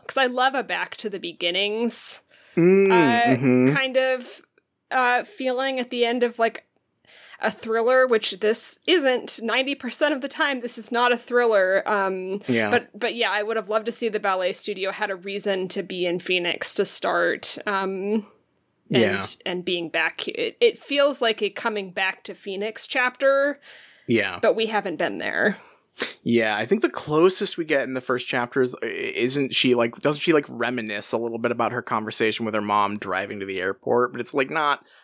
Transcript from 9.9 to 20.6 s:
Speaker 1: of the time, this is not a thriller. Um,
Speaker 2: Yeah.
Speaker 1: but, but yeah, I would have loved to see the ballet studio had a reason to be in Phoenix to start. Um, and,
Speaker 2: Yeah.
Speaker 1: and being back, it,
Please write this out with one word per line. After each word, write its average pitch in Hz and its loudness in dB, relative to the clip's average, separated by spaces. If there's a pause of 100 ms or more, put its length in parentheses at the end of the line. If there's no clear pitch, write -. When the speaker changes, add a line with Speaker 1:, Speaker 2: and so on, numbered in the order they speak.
Speaker 1:
of 262 -4
the 285 -6
time, 285 -2
this 240 -6
is 226 -12
not 240 4
a 233 2
thriller. 220 4
Um, 190 -2
Speaker 2:
Yeah. 113 2
Speaker 1:
but, 226 0
but 220 -4
yeah, 226 0
I 208 0
would 220 -2
have 196 -4
loved 214 0
to 233 -2
see 233 -4
the 208 -2
ballet 190 0
studio 190 -6
had 202 -4
a 196 -4
reason 196 -4
to 196 -4
be 180 -4
in 175 -2
Phoenix 175 -2
to 202 0
start. 175 0 (100)
Um, 196 -2 (640)
and, 127 4
Speaker 2:
Yeah. 98 0 (200)
Speaker 1:
and 180 -6
being 175 -4
back, 165 -4
it, - -6